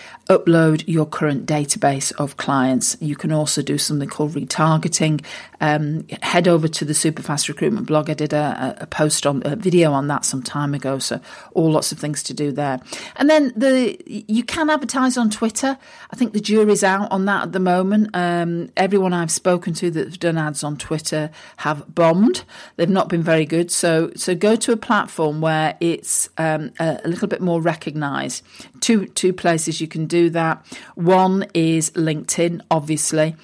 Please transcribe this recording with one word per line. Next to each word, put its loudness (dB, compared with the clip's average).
upload 4
your 0
current -2
database 0
of -6
clients. 0
You -4
can -2
also 0
do -2
something -2
called -4
retargeting. 0
Um, 0
head 2
over 4
to -4
the -2
Superfast -2
Recruitment -2
blog. 0
I -4
did -4
a, -2
a, -14
a -12
post 0
on, 2
a -2
video 4
on 0
that -2
some -4
time -4
ago. -4
So -4
all 4
lots 0
of -8
things -6
to -10
do -2
there. -2
And 2
then 4
the, 2
you -4
can -2
advertise 0
on 2
Twitter. -2
I -12
think -2
the 0
jury's 4
out 0
on 0
that 0
at -6
the -2
moment. 2
Um, -2
everyone 2
I've -2
spoken 0
to -2
that -2
have -12
done 0
ads -4
on -6
Twitter -6
have -4
bombed. 4
They've 2
not 2
been 0
very 2
good. 0
So, 0
so -2
go 4
to 0
a 4
platform -2
where 0
it's, -2
um, -2
a, -2
a -2
little -2
bit -4
more 0
recognised. -4
Two, 2
two 0
places -2
you -4
can -4
do 2
that. -2
One 2
is 2
LinkedIn, -2
obviously. 0